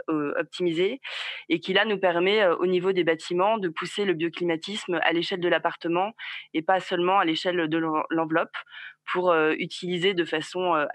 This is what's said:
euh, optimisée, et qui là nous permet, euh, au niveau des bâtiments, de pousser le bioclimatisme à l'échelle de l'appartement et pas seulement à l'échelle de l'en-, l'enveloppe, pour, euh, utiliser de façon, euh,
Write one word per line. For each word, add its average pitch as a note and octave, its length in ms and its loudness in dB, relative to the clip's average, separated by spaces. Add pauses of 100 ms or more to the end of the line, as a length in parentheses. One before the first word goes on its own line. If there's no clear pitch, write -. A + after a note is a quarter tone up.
euh, D3+ 300 0
optimisée, F3+ 640 0 (480)
et E3 100 2
qui F#3 140 -2
là G3 100 4
nous G#3+ 160 0
permet, F#3 420 4
euh, F3 140 4
au F3+ 120 0
niveau F#3 260 2
des F3+ 100 2
bâtiments, F3 540 2
de F#3+ 100 -2
pousser F3+ 380 -4
le F#3 80 2
bioclimatisme E3+ 920 -2
à - 80 2
l'échelle E3+ 300 -2
de F3 80 0
l'appartement E3+ 640 0 (400)
et D#3+ 80 -2
pas F#3 180 2
seulement F3+ 400 2
à F#3 60 4
l'échelle E3 420 0
de D#3+ 100 -2
l'en-, D#3+ 320 0
l'enveloppe, E3 460 0 (580)
pour, F3+ 160 2
euh, D#3+ 300 4
utiliser F3+ 560 -2
de E3+ 100 0
façon, E3+ 480 -2
euh, D3+ 220 2